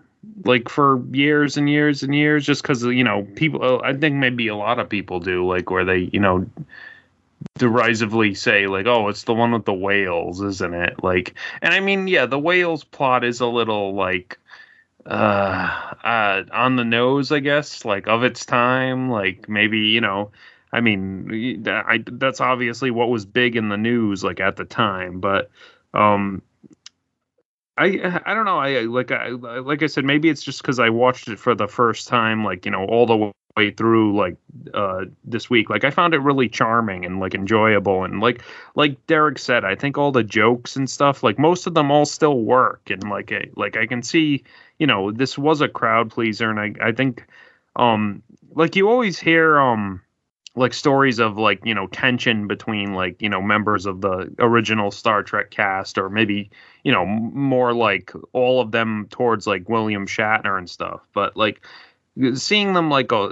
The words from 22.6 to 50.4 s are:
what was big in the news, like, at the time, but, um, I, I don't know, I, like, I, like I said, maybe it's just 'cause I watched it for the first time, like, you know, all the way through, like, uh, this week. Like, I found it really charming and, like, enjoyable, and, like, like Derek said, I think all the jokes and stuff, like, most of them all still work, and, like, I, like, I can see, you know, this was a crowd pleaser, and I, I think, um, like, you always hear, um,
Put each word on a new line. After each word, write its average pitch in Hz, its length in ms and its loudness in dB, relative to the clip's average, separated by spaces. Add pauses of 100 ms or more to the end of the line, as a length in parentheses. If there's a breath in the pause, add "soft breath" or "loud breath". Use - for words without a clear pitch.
what 117 180 0
was 113 160 -2
big 123 300 0
in 107 140 0
the 101 80 -2
news, 107 460 0
like, 92 160 -4
at 98 180 -2
the 92 80 -8
time, 92 540 -4
but, 98 300 -2 (440 soft breath)
um, 101 480 2 (1400)
I, 180 480 -2
I 190 80 -4
don't 220 120 -2
know, 185 140 -2
I, 135 220 -2
like, 120 300 -4
I, 117 180 -4
like 127 520 -6
I 156 60 0
said, 147 160 -2
maybe 147 240 2
it's 151 160 0
just - 200 -10
'cause 127 160 -2
I 117 100 4
watched 123 400 2
it 101 100 -8
for 123 160 2
the 101 120 -2
first 117 420 -2
time, 110 340 2
like, 92 220 -6
you 101 60 -4
know, 95 140 -2
all 117 200 4
the 107 260 2 (260)
way 104 140 2
through, 110 440 2
like, 92 200 -2 (380)
uh, 95 320 -4 (180)
this 113 260 -8
week. 113 200 4
Like, 107 140 0
I 135 60 2
found 175 240 2
it 151 60 2
really 135 300 2
charming 113 560 0
and, 92 140 -6
like, 95 140 -2
enjoyable, 101 720 2
and, 95 160 -6
like, 120 240 0 (320 loud breath)
like 147 320 0
Derek 151 320 2
said, 120 240 0
I 95 120 0
think 139 220 -4
all 143 140 2
the 127 120 2
jokes 113 520 2
and 135 140 -4
stuff, 143 340 0
like, 135 160 2
most 175 280 2
of 175 60 -6
them 151 160 2
all 147 160 6
still 147 360 0
work, 113 480 2
and, 98 200 -6
like, 101 220 -6
I, 104 240 -6
like, 104 220 -4
I 113 100 0
can 120 160 -6
see, 151 400 0 (340 soft breath)
you 156 80 0
know, 104 260 0
this 127 260 -4
was 147 240 0
a 131 80 0
crowd 113 420 0
pleaser, 113 380 -2
and 107 100 -4
I, 107 300 -4
I - 20 0
think, 127 340 -4 (520 soft breath)
um, 107 440 2 (340)
like, 165 200 2
you 190 140 4
always 233 300 0
hear, 160 380 4
um, 110 440 0 (540)